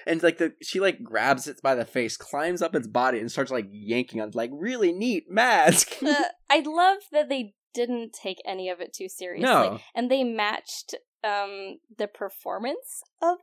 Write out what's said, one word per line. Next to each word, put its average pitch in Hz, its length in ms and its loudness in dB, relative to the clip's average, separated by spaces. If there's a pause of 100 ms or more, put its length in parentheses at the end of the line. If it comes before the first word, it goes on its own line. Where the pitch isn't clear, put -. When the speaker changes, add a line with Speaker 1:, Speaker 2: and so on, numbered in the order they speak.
Speaker 1:
And, 165 160 0
like, 165 160 4
the, 165 240 0
she, - 180 -4
like, 190 220 0
grabs 117 440 0
it 143 160 -14
by 135 120 4
the 117 100 0
face, 117 320 -2
climbs 165 460 -4
up 165 120 -2
its 123 120 -2
body 123 320 2
and 107 120 -6
starts, 135 200 -4
like, 117 200 -2
yanking 107 500 -2
on 107 80 -4
it, 107 60 -14
like, 117 200 -4
"Really 196 380 0
neat 202 380 -2
mask." 190 680 4
<laughs> - 40 -8
Speaker 2:
Uh, 190 220 2 (240)
I 302 120 6
love 349 380 4 (140)
that 294 160 2
they 254 260 -4 (200)
didn't 240 400 -4
take - 320 -8
any 185 240 -6
of 180 100 -8
it - 140 -10
too 185 140 -10
seriously. 180 360 -6
Speaker 1:
No. 117 340 4 (160)
Speaker 2:
And 240 160 -4
they 262 140 2
matched, 220 720 -4 (280)
um, 202 560 -6 (200)
the 208 100 -2
performance 202 920 -8 (200)
of 349 200 2